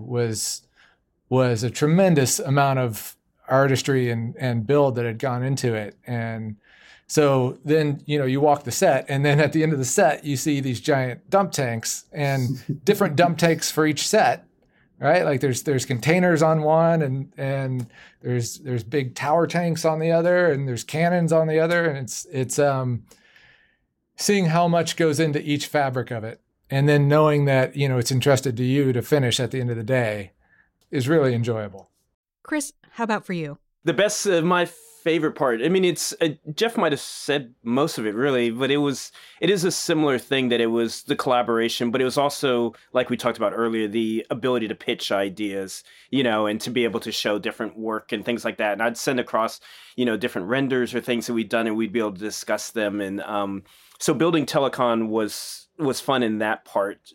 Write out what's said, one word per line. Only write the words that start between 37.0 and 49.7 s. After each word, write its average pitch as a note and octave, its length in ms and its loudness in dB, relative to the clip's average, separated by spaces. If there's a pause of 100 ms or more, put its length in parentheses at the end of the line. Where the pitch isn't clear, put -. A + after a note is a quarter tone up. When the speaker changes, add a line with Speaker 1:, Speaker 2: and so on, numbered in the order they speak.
Speaker 4:
said C#3 640 -6
most C3+ 340 0
of A#2 80 -4
it, G#2+ 80 -2
really, A#2+ 380 0
but B2+ 180 -2
it C#3+ 80 2
was, C#3+ 340 -2 (280)
it - 100 0
is F#3+ 140 2
a F3+ 80 0
similar D3+ 480 0
thing C3 300 0
that A#2 120 2
it A#2 60 2
was A2+ 360 -2
the C#3 120 -2
collaboration, A#2+ 760 0
but C3 120 0
it - 20 2
was B2+ 140 -2
also, B2+ 560 0 (200)
like B2+ 160 0
we B2 80 -2
talked A#2 200 -2
about G#2 180 0
earlier, A2+ 320 0
the A2 420 -2
ability A#2+ 380 -2
to G#2 80 -6
pitch - 360 -6
ideas, G2 720 -4 (280)
you C3 120 2
know, G#2+ 220 2
and G#2+ 160 -2
to - 80 -8
be B2 140 0
able A2+ 160 -2
to A2 120 -10
show G#2 280 -2
different G#2+ 400 -8
work A2 320 -8
and G#2+ 120 -4
things A2+ 220 -4
like A2 120 -6
that. G#2+ 160 0
And G2+ 100 -4
I'd A#2 140 -2
send C3+ 220 -2
across, A2 400 -4 (360)